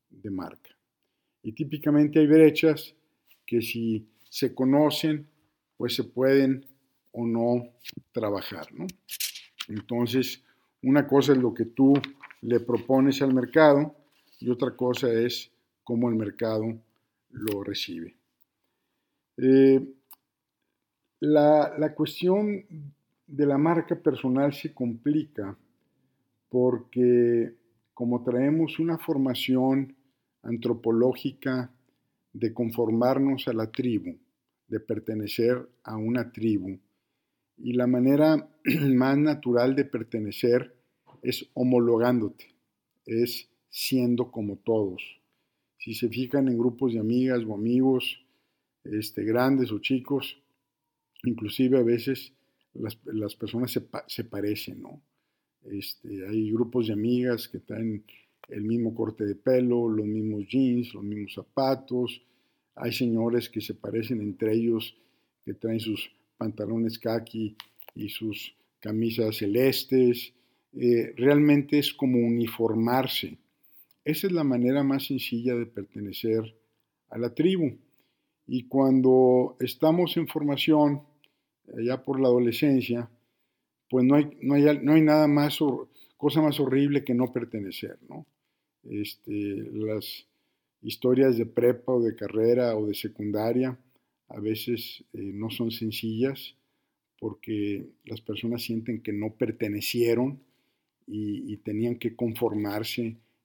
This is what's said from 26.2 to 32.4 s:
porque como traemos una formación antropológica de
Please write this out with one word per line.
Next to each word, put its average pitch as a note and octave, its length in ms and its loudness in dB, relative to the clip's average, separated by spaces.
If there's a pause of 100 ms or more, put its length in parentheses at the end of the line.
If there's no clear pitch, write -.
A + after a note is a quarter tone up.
porque A#2+ 1040 2 (400)
como A#2+ 300 -4
traemos D3 560 0
una E3 180 0
formación C3 960 -2 (460)
antropológica B2 1300 -2 (600)
de G#2+ 200 -4